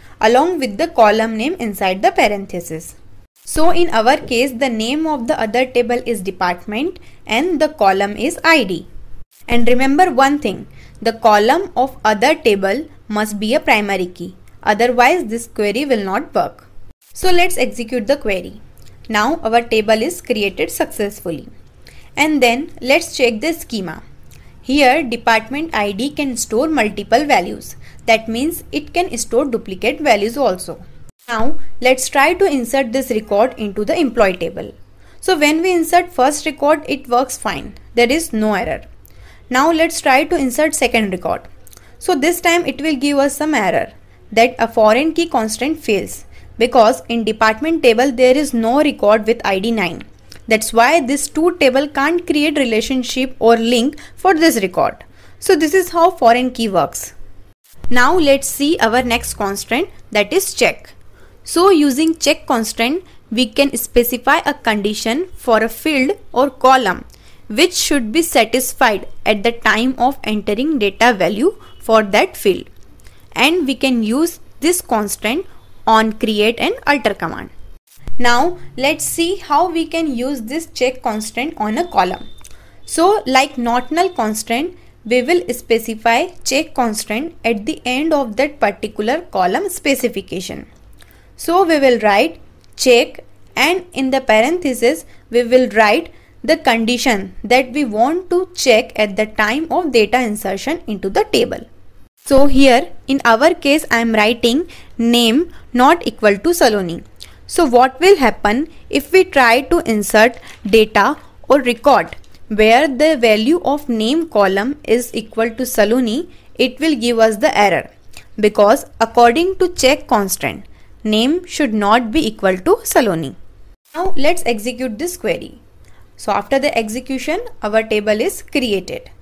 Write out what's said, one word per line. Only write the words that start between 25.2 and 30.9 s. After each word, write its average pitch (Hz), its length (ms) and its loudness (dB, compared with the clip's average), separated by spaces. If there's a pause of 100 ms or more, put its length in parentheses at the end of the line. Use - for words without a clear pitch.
I 208 200 -2
D 240 180 -6
can 277 260 -6
store 233 300 -2
multiple 233 580 -2
values. 214 500 -4 (300)
That 220 220 2
means 262 440 -4
it 294 220 -10
can 349 240 -4
store 233 280 -2
duplicate 226 540 -6
values 233 380 0
also. 190 460 -4 (440)